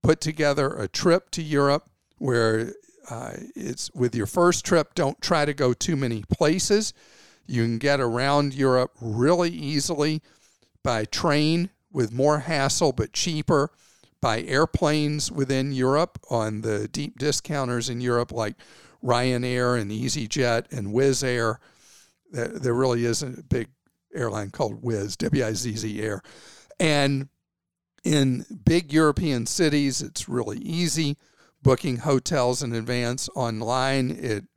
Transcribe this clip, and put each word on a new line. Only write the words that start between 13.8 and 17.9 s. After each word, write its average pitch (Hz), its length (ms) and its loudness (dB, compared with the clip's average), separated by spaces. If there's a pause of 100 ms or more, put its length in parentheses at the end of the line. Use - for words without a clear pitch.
by 113 200 0
airplanes 151 880 0
within 135 420 -2
Europe 135 460 0 (120)
on 110 320 -2
the 107 260 -2
deep - 300 -8
discounters 127 720 -2